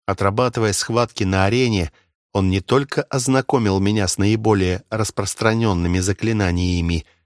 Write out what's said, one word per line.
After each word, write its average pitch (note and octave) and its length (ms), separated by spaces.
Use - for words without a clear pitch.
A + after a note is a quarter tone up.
Отрабатывая G#2+ 680
схватки A2+ 500
на F#2+ 220
арене, G#2+ 460
он F#2+ 160
не F#2+ 120
только C#3 420
ознакомил B2+ 760
меня G2+ 280
с - 100
наиболее G2+ 720
распространёнными G#2 1120
заклинаниями F2+ 1040